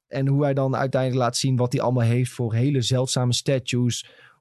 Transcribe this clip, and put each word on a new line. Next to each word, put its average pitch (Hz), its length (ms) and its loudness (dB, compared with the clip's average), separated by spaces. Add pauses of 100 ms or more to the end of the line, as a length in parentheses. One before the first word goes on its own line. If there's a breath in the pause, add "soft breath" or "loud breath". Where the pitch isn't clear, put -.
En 135 200 -4
hoe 139 160 2
hij 139 120 0
dan 135 220 0
uiteindelijk 131 460 0
laat 120 140 0
zien 131 200 0
wat 120 160 0
hij 135 100 -2
allemaal 123 200 2
heeft 120 300 2
voor 113 220 -4
hele 131 280 2
zeldzame 127 500 0
statues. 123 800 -2 (300 loud breath)